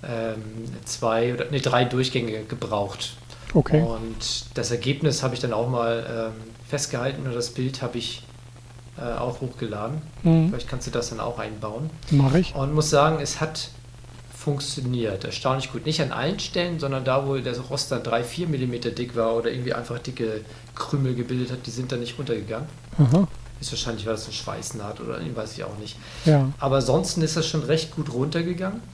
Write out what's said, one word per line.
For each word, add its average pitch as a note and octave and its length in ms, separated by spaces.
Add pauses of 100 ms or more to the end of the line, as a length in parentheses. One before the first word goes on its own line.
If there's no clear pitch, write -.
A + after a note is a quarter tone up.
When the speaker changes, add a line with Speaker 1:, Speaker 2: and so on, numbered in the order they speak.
Speaker 1:
ähm, A2+ 320 (440)
zwei A#2 500
oder, - 160
nee, C#3+ 100
drei B2 240
Durchgänge A#2+ 600
gebraucht. G#2 720 (380)
Speaker 2:
Okay. D3+ 280
Speaker 1:
Und A2+ 720
das A#2 160
Ergebnis C3 540
habe B2+ 100
ich A#2 60
dann A#2+ 120
auch A#2 160
mal, A#2 680
ähm, A2+ 160 (160)
festgehalten C#3 580
und B2 80
das A#2+ 160
Bild C3 320
habe A#2+ 160
ich, - 240 (760)
äh, - 40 (160)
auch A#2+ 240
hochgeladen. A#2 580 (220)
Speaker 2:
Mhm. E3 260
Speaker 1:
Vielleicht F#3+ 200
kannst - 180
du - 40
das A#2+ 200
dann A2+ 100
auch A2+ 180
einbauen. G#2+ 520 (200)
Speaker 2:
Mach C#3 240
ich. F3+ 200
Speaker 1:
Und C#3 200
muss D3+ 140
sagen, D3+ 320
es C#3+ 220
hat - 260 (680)
funktioniert. B2 920
Erstaunlich - 480
gut. - 140
Nicht D#3 140
an C#3+ 120
allen E3+ 260
Stellen, F3 400
sondern C3+ 260
da, C3+ 220
wo C#3 100
der B2 220
Rost C3 320
dann B2 120
drei, A#2 200
vier E3 260
Millimeter B2 420
dick A#2+ 260
war A2+ 180
oder A#2 160
irgendwie B2 240
einfach A#2+ 240
dicke A2+ 440 (320)
Krümel C3+ 400
gebildet B2 360
hat, B2 160
die A#2+ 40
sind B2+ 220
dann A#2+ 80
nicht A#2+ 180
runtergegangen. A#2 500 (300)
Speaker 2:
Aha. D#3 280 (340)
Speaker 1:
Ist C#3 120
wahrscheinlich, G#2+ 340
weil A2+ 80
das G#2+ 100
eine G2+ 100
Schweißnaht G#2 680
oder, A#2 180 (160)
weiß A2 200
ich - 100
auch - 140
nicht. G#2 180 (300)
Speaker 2:
Ja. C#3+ 220 (100)
Speaker 1:
Aber C3+ 180
ansonsten C3+ 460
ist D#3 140
das D#3+ 120
schon D3+ 160
recht D#3+ 300
gut D3+ 180
runtergegangen. E3+ 680 (140)